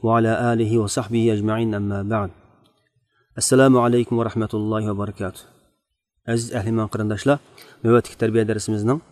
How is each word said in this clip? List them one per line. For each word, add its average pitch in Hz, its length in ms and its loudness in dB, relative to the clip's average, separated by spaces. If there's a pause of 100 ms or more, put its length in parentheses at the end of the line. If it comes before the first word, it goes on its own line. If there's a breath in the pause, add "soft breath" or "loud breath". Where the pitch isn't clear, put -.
وعلى 113 500 2
آله 113 240 0
وصحبه 113 560 0
أجمعين، 107 400 -2
أما 101 300 -4
بعد. 104 260 -2 (1080)
السلام 131 400 6
عليكم 120 400 2
ورحمة 113 360 -2
الله 107 380 -2
وبركاته. 101 500 -8 (880)
Aziz 117 280 -4
ahli 113 140 -4
iymon 113 180 -2
qarindoshlar, 107 520 0 (440 loud breath)
navbatdagi 117 340 2
tarbiya 110 300 0
darsimizning 110 540 -2 (100)